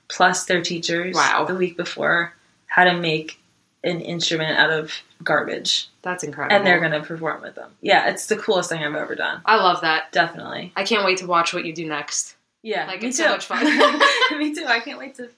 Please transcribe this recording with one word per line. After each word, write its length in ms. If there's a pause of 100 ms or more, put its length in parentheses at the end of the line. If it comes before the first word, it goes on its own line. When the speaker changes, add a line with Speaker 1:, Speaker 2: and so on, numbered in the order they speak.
Speaker 1:
plus 380
their 160
teachers, 540
Speaker 2:
Wow. 300
Speaker 1:
the 100
week 220
before, 560 (340)
how 160
to 100
make 460 (440)
an 180
instrument 560
out 140
of 220 (300)
garbage. 680 (120)
Speaker 2:
That's 220
incredible. 320
Speaker 1:
And 100
they're 140
gonna 240
perform 380
with 140
them. 160 (100)
Yeah, 280
it's 180
the 100
coolest 320
thing 140
I've 120
ever 200
done. 300
Speaker 2:
I 120
love 240
that. 300
Speaker 1:
Definitely. 640
Speaker 2:
I 80
can't 220
wait 140
to 80
watch 260
what 120
you 80
do 140
next. 480 (260)
Speaker 1:
Yeah, 260
Speaker 2:
Like, 140
Speaker 1:
me 80
Speaker 2:
it's 80
Speaker 1:
too. 60
Speaker 2:
so 80
much 140
fun. 200
Speaker 1:
<laughs> 760
Me 160
too. 100
I 140
can't 180
wait 180
to 220